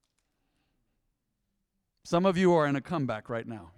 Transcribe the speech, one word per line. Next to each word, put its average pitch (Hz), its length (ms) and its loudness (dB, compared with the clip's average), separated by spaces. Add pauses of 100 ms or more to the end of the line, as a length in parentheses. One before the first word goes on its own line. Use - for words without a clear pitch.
(2000)
Some 175 220 0
of 190 100 4
you 180 180 4
are 156 120 4
in 139 100 0
a 135 60 -4
comeback 123 480 -6
right 117 160 -6
now. 107 320 -14